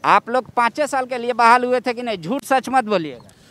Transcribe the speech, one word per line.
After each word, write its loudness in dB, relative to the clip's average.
आप 2
लोग -4
पाँचे 0
साल -4
के -8
लिए -4
बहाल 4
हुए 0
थे -4
कि -8
नहीं? -6
झूठ -6
सच 0
मत 0
बोलिएगा। -4